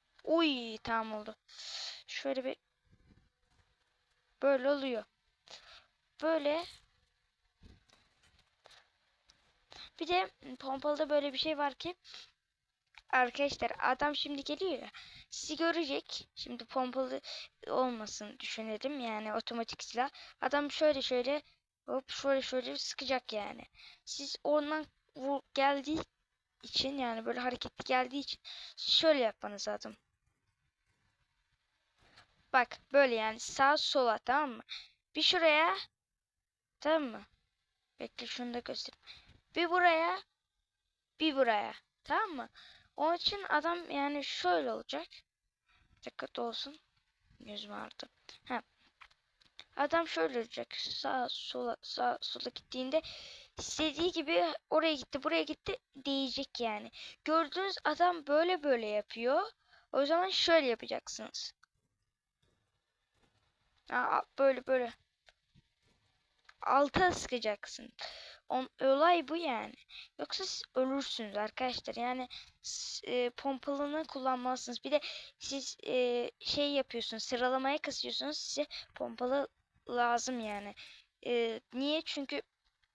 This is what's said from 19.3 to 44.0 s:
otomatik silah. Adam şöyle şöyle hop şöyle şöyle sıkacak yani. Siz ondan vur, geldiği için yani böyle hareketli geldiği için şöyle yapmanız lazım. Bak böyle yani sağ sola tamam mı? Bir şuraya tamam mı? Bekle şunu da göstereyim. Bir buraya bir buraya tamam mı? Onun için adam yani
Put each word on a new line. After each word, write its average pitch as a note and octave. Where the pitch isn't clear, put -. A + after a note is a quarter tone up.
otomatik A#3
silah. B3
Adam C#4+
şöyle D4+
şöyle B3+
hop C4
şöyle C4+
şöyle B3+
sıkacak -
yani. G#3
Siz -
ondan D4+
vur, C4+
geldiği C#4
için C#4
yani A3+
böyle A#3+
hareketli B3
geldiği B3+
için -
şöyle D#4
yapmanız G#3
lazım. G#3
Bak B3
böyle C4+
yani A3
sağ C#4
sola B3
tamam C#4
mı? A3+
Bir D#4
şuraya E4
tamam D#4
mı? G#3+
Bekle A#3+
şunu A#3+
da A#3+
göstereyim. -
Bir E4
buraya F4
bir D#4
buraya A3
tamam G4
mı? B3
Onun D#4+
için G4+
adam E4
yani C#4+